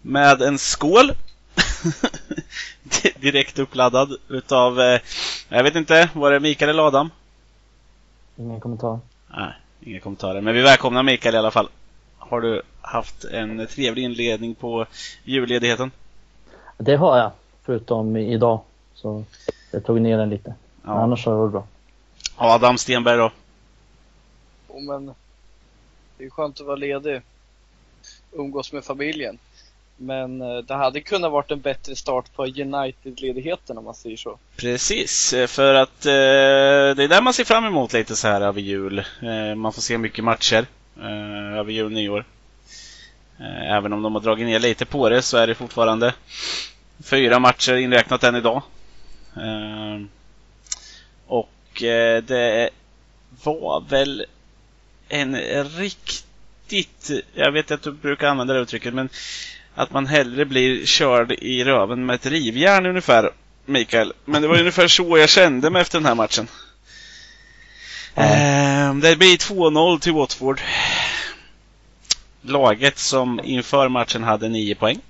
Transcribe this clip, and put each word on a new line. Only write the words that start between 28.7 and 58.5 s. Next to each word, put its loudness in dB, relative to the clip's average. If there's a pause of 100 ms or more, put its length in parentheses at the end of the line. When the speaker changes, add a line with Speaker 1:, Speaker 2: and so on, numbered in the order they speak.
Speaker 3:
med -12
familjen. -8 (600)
Men, -10
eh, -8
det -10
hade -2
kunnat -2
varit -2
en -6
bättre -6
start -6
på -4
United-ledigheten, -8
om -18
man -16
säger -14
så. -14 (180)
Speaker 1:
Precis, -4
eh, 2
för 4
att, 2
eh, 2 (840)
det 2
är 2
där 6
man 2
ser -2
fram 2
emot -2
lite -2
så -2
här 2
över -2
jul. -6 (220)
Eh, -6
man -6
får -12
se -4
mycket -6
matcher, 2 (340)
eh, -10
över -6
jul, -4
nyår. -4 (1120)
Eh, -10
även -2
om -6
de -4
har -4
dragit -2
ner 0
lite 0
på 0
det 4
så -2
är 4
det -2
fortfarande 0 (880)
fyra 4
matcher 4
inräknat 2
än 4
idag. 0 (760)
Eh, -10 (1300)
och, -6
eh, 2
det 0 (720)
var -4
väl -2 (840)
en -4 (280)
riktigt, -10 (220)
jag 0
vet -4
att -4
du -8
brukar -4
använda -2